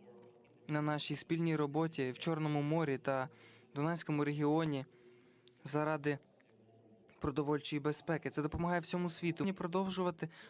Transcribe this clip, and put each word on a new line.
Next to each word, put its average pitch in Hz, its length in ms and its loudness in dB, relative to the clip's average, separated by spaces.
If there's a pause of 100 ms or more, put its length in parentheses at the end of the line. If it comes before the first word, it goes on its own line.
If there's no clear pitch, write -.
(680)
на 151 140 0
нашій 151 340 -2
спільній 165 400 0
роботі 147 560 0
в 123 80 -10
Чорному 156 420 0
морі 147 360 2
та 135 320 0 (460)
Дунайському 151 480 0
регіоні 147 640 2 (760)
заради 147 540 0 (1000)
продовольчої 147 600 0
безпеки. 147 500 -2
Це 147 120 -2
допомагає 170 400 0
всьому 175 280 -2
світу. 165 360 -2
Ми 190 80 0
продовжувати 185 760 -2 (200)